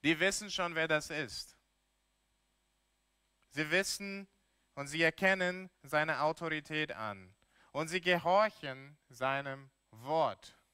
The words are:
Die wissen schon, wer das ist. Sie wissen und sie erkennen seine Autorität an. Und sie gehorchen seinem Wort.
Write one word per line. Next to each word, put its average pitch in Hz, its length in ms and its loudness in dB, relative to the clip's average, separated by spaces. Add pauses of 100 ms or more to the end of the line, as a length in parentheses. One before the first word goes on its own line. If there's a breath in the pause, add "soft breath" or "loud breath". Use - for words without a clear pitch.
Die 156 160 2
wissen 196 320 0
schon, 175 240 -4
wer 160 120 0
das 151 220 2
ist. 147 480 -8 (1900)
Sie 151 220 -2
wissen 196 560 -2 (480)
und 143 120 -8
sie 156 140 -2
erkennen 185 720 2 (100)
seine 151 400 0
Autorität 156 680 -2
an. 101 420 -8 (380 soft breath)
Und 156 180 -4
sie 180 100 -2
gehorchen 170 1000 2 (120)
seinem 135 600 -4 (220)
Wort. 135 680 -2 (160)